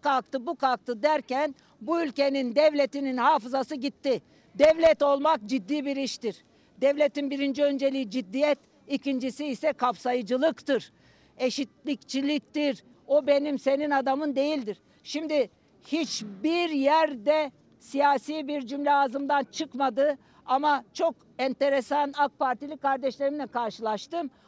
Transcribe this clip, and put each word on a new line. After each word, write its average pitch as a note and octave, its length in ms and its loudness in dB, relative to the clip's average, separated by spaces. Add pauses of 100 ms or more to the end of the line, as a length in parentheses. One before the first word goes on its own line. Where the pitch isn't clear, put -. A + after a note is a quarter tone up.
kalktı, C4+ 440 -2
bu D#4+ 100 -4
kalktı B3 480 -2
derken D4 520 0 (260)
bu E4 200 -2
ülkenin C#4 540 -2
devletinin C#4+ 600 2
hafızası C4 580 0
gitti. B3+ 460 -4 (340)
Devlet D#4+ 460 6
olmak C#4+ 440 2
ciddi C4 400 -4
bir C#4 100 -2
iştir. B3 480 -6 (340)
Devletin C#4+ 540 2
birinci C#4 320 0
önceliği C4+ 460 0
ciddiyet, C4 500 0 (280)
ikincisi C4+ 580 -4
ise C#4+ 280 -2
kapsayıcılıktır, B3 1160 -2 (460)
eşitlikçiliktir. C#4 1500 -4 (280)
O C#4 160 2
benim, C#4+ 320 2
senin C#4 320 0
adamın C#4 440 0
değildir. C4+ 420 -2 (260)
Şimdi D4 460 -2 (380)
hiçbir D4+ 800 -2
yerde D4 840 2 (280)
siyasi C#4+ 680 0
bir C#4+ 200 -4
cümle C#4+ 260 0
ağzımdan C#4 500 2
çıkmadı C4+ 720 -2 (280)
ama C#4+ 380 0 (100)
çok E4 220 0 (240)
enteresan C#4 800 0
ak C#4+ 220 0
Partili C#4 380 -2
kardeşlerimle C#4 720 -2
karşılaştım. A3+ 840 -4 (180)